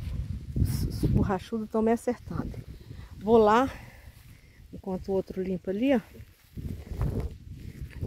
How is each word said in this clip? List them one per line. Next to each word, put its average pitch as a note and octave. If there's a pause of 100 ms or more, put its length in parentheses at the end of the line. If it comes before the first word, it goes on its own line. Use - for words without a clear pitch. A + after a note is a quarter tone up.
(560)
os, -
os -
borrachudos G#3+
tão A3
me A3+
acertando. A3+ (640)
Vou A3
lá, A3+ (1000)
enquanto F#3
o F#3+
outro F#3+
limpa F#3
ali, B3+
ó. A3 (2000)